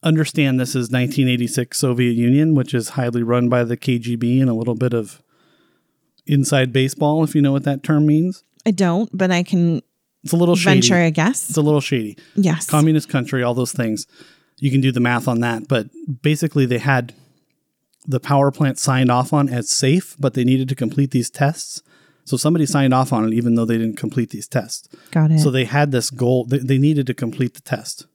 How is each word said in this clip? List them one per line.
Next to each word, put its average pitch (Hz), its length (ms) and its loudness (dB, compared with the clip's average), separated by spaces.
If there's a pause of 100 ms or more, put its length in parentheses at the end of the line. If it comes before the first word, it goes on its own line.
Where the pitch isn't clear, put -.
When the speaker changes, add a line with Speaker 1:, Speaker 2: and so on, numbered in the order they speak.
Speaker 1:
Understand 151 540 2
this 123 160 -4
is 123 160 -2
nineteen 127 380 0
eighty-six 123 500 -2
Soviet 123 360 0
Union, 139 420 4
which 127 180 -2
is 117 160 -2
highly 120 320 -2
run 120 260 0
by 123 140 2
the 117 140 -2
K 120 240 -2
G 120 160 -4
B 120 240 2
and 131 100 2
a - 40 -2
little 113 200 -2
bit 123 180 -2
of 110 300 -6 (1040)
inside 135 460 0
baseball, 147 520 0
if 156 100 -6
you 151 80 4
know 139 100 2
what 139 120 -2
that 139 180 -2
term 151 240 2
means. 160 380 0 (220)
Speaker 2:
I 226 40 2
don't, 185 460 0
but 185 140 2
I 175 120 2
can 170 400 2 (420)
Speaker 1:
It's - 80 -4
a 170 40 2
little 175 200 4
shady. 185 240 4
Speaker 2:
venture 175 220 4
a 165 80 2
guess. 170 380 -2
Speaker 1:
It's - 100 -2
a 156 40 2
little 147 180 4
shady. 113 360 -4 (180)
Speaker 2:
Yes. 165 340 0
Speaker 1:
Communist 156 400 2
country, 131 340 -2
all 120 120 0
those 123 180 -2
things. 110 340 -4 (520)
You 139 120 0
can 135 100 2
do 131 120 2
the 123 80 -2
math 120 260 0
on 120 140 0
that. 117 280 -4
But 113 200 -2 (340)
basically, 147 440 0
they 120 120 0
had 127 360 -2 (920)
the 131 140 -2
power 139 300 2
plant 139 280 -2
signed 131 320 2
off 127 220 0
on 143 160 2
as 123 200 -6
safe, - 500 -2
but 139 160 -2
they 127 100 -2
needed 131 240 0
to 131 60 -4
complete 135 360 -2
these 120 200 -2
tests. - 520 -4 (420)
So - 120 -4
somebody 156 300 0
signed 135 280 0
off 127 180 0
on 110 140 0
it, 110 80 -2
even 117 220 0
though 117 80 0
they 113 140 0
didn't 113 180 -4
complete 113 340 -4
these 107 160 -14
tests. - 420 -8 (220)
Speaker 2:
Got 160 220 2
it. 156 80 4
Speaker 1:
So 151 100 2
they 131 140 0
had 143 260 0
this 127 200 -2
goal. 123 340 0
They, 123 140 -2
they 131 200 0
needed 143 300 2
to 131 60 -4
complete 120 400 -6
the - 60 -20
test - 540 -10